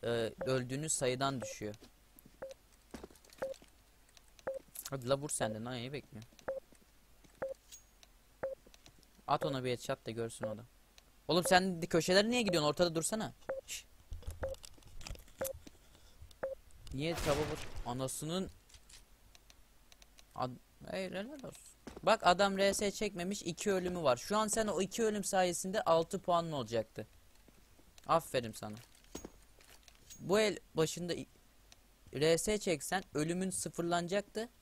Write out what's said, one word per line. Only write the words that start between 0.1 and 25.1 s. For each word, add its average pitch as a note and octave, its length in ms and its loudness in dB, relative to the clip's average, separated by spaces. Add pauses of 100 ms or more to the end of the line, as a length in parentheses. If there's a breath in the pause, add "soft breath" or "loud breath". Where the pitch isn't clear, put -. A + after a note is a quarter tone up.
öldüğünüz C3 460 -2
sayıdan C3 480 0
düşüyor. G#2+ 340 -8 (3250)
Hadi B2+ 180 -6
la C#3 100 2
vur D3 120 -6
sen A2 240 -2
de, A2 100 -8
neyi B2 280 -6
bekliyorsun? A2+ 400 -12 (3000)
At C#3+ 180 2
ona C3+ 200 -2
bir B2+ 60 0
headshot B2 360 -4
da B2+ 40 -8
görsün A#2 340 -6
o G#2+ 140 -4
da. A2 40 -14 (640)
Oğlum E3 160 4
sen F3+ 380 6
de E3 40 -4
köşelere F#3 440 6
niye B3 120 2
gidiyorsun? E3 260 4
Ortada E3+ 260 2
dursana. E3 380 -2 (340)
Şş. - 180 -10 (3000)
Niye D#3 200 -2
çaba D3 260 2
vur? D3+ 280 -4 (180)
Anasının C#3+ 640 -4 (1800)
Ad-, B2+ 260 -4 (300)
hey, F#3+ 140 -4
helal F#3 280 -8
olsun. C#4 200 -14 (500)
Bak G#3 200 6
adam F#3+ 360 6
R G3 160 4
S G3+ 160 2
çekmemiş, G3+ 520 -4
iki F3 300 -2
ölümü F3+ 300 0
var. C3 140 6
Şu G3 200 -2
an G#3+ 120 2
sen A3 180 2
o F3+ 140 0
iki G3+ 220 0
ölüm G#3+ 220 0